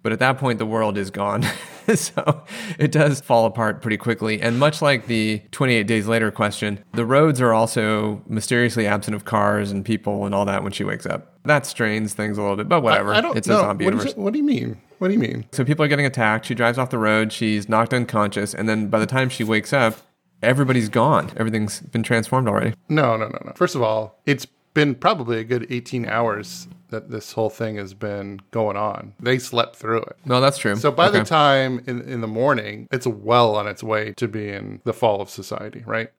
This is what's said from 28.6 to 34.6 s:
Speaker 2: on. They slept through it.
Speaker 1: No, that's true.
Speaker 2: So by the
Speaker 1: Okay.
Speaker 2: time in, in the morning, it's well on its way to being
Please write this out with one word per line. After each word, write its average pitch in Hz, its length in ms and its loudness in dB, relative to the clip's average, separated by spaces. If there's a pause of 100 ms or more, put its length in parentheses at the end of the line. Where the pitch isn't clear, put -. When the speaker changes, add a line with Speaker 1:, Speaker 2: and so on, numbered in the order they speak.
Speaker 2:
on. 104 420 -6
They 127 200 0
slept 120 380 -2
through 113 240 -2
it. - 140 -12 (100)
Speaker 1:
No, 127 140 2
that's 139 200 4
true. 104 160 0
Speaker 2:
So 135 160 2
by 170 180 4
the 147 120 4
Speaker 1:
Okay. 107 80 0
Speaker 2:
time 135 580 4
in, 123 140 -6
in 127 200 -8
the 113 60 -4
morning, 110 640 -2
it's 131 160 -4
well 110 480 2
on 104 100 -2
its 101 160 -8
way 107 360 -2
to 120 100 -2
being 101 560 -8